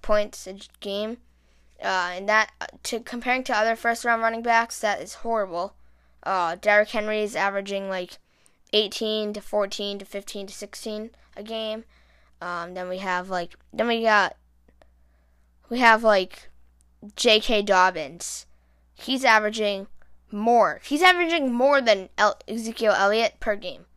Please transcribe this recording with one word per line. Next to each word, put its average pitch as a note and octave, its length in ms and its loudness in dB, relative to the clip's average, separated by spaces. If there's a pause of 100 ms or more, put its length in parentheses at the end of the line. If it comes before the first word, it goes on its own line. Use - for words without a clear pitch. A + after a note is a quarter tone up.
points G#3 440 0
a G3 120 -14 (220)
game. G#3 360 -6 (680)
Uh, F#3 340 -2
and G3 120 -6
that, G#3+ 320 2
uh, - 60 -8 (160)
to, A#3 180 -6
comparing B3 440 -4
to B3 120 -2
other A3+ 180 2
first A#3 300 -2
round A#3 160 2
running A3+ 220 -2
backs, A#3 380 0
that G3+ 200 0
is - 140 -14
horrible. G3 600 -4 (480)
Uh, F3 380 -2
Derrick G#3 300 4
Henry G#3+ 320 -2
is G#3 120 -6
averaging, G3 540 -4
like, F#3 300 -8 (560)
eighteen G#3+ 580 -2
to G#3 80 -8
fourteen G3+ 580 -4
to G3 60 -14
fifteen G3 420 -12
to G3+ 60 -18
sixteen G#3+ 580 -12 (240)
a - 80 -14
game. A3 420 -8 (580)
Um, F3 320 -8
then F3+ 160 -8
we F#3 80 -6
have, F#3 320 -4
like, F3 240 -6 (180)
then A3+ 160 -2
we A3+ 140 0
got, G#3+ 340 4 (1300)
we A#3 80 -4
have, A3+ 260 6
like, G3+ 460 2 (680)
J A3 240 6
K G#3+ 220 0
Dobbins. F3+ 840 0 (460)
He's C4 320 -4
averaging G#3+ 600 4 (440)
more. G#3+ 540 2
He's D4 160 -2
averaging E4+ 500 2
more C4+ 300 4
than G3+ 380 0
El-, G#3 280 2
Ezekiel A3 460 -2
Elliott G#3 480 2
per G#3 160 -2
game. F3 300 -14 (100)